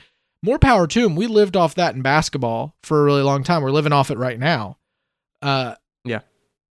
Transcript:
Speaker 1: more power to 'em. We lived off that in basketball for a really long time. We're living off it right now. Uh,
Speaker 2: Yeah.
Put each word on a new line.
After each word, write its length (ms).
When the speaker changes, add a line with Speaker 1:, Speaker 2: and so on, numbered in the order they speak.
Speaker 1:
more 180
power 280
to 180
'em. 100
We 120
lived 300
off 180
that 200
in 60
basketball 840
for 180
a 20
really 200
long 200
time. 200
We're 80
living 220
off 180
it 60
right 220
now. 380
Uh, 340
Speaker 2:
Yeah. 160